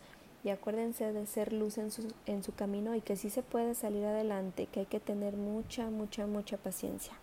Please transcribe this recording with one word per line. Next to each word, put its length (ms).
Y 60
acuérdense 600
de 140
ser 280
luz 240
en 120
su, 220
en 180
su 100
camino 400
y 60
que 160
sí 140
se 120
puede 320
salir 300
adelante, 640
que 140
hay 60
que 140
tener 360
mucha, 520
mucha, 380
mucha 320
paciencia. 640